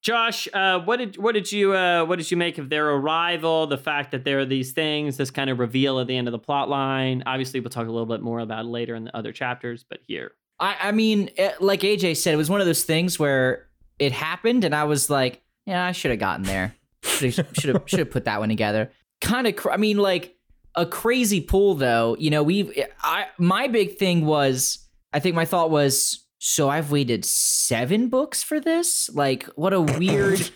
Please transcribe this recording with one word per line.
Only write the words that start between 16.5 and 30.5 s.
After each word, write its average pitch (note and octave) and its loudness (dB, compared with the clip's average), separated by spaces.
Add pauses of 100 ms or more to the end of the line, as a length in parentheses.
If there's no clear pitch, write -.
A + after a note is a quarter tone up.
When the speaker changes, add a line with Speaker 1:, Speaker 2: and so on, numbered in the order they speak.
Speaker 2:
Should B2+ 0
have, - 0 (100)
should C#3 0
have, - 2
should F#3 0
have D#3 -2
put A#2+ -4
that G#2+ -2
one G#2+ 0
together." A2 0 (300)
Kinda, A#3 0
cr-, - -4
I F#3 -2
mean, G#3 2
like, F#3+ 0 (400)
a E3+ 2
crazy A3+ 0
pull, F#3+ 4
though. A#2 2
You D3+ 0
know, D3+ 2
we've, F#3 0 (240)
I, F3 -2 (100)
my F#3+ 2
big G#3+ 0
thing F3 2
was, C#3 2 (280)
I D3 0
think F3+ 0
my E3+ 2
thought E3+ 2
was, C#3+ 2 (140)
"So - 0
I've D3 -2
waited B2+ 2
seven D#3 0
books C4 -2
for D4+ -2
this? E4 0
Like, C3+ 0 (100)
what F3+ 0
a F#3+ 2
weird, F#3+ 2